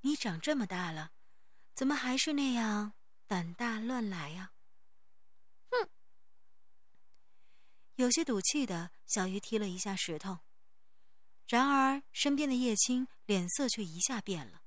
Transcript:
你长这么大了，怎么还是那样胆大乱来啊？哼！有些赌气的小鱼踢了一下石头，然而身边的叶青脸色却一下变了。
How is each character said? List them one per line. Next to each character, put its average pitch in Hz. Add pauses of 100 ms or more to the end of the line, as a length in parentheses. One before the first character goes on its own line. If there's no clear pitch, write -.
你 285
长 170
这 302
么 226
大 180
了， 156 (640)
怎 262
么 294
还 254
是 302
那 277
样 214 (320)
胆 175
大 226
乱 233
来 160
啊？ 185 (1160)
哼！ 480 (2000)
有 294
些 320
赌 214
气 285
的 175 (140)
小 185
鱼 190
踢 220
了 208
一 185
下 196
石 165
头， 185 (1080)
然 254
而 277
身 -
边 285
的 269
叶 247
青 254 (200)
脸 190
色 277
却 220
一 165
下 226
变 151
了。 -